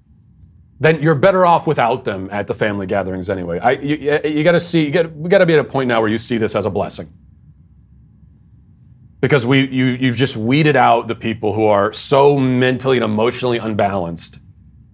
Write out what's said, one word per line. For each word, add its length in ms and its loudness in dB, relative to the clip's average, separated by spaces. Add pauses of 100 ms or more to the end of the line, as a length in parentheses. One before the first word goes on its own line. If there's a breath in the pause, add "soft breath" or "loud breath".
(800)
then 220 2
you're 140 4
better 300 4
off 220 2
without 380 0
them 260 -6
at 160 -4
the 60 -4
family 340 -4
gatherings 420 -4
anyway. 300 -6
I, 120 0
you, 240 -2
you, 280 0
you 200 -2
gotta 160 4
see, 260 0
you 60 -4
gotta, 180 0
we 200 -10
gotta 160 6
be 80 4
at 60 6
a 40 2
point 240 -4
now 120 0
where 100 0
you 80 0
see 200 -4
this 180 -2
as 100 -2
a 40 -2
blessing. 420 -8 (2000)
Because 260 0
we, 220 2
you, 160 0
you've 300 0
just 220 -2
weeded 380 2
out 320 4
the 80 -4
people 380 -4
who 120 0
are 260 2
so 460 2
mentally 600 0
and 60 0
emotionally 540 -2
unbalanced 800 -6 (560)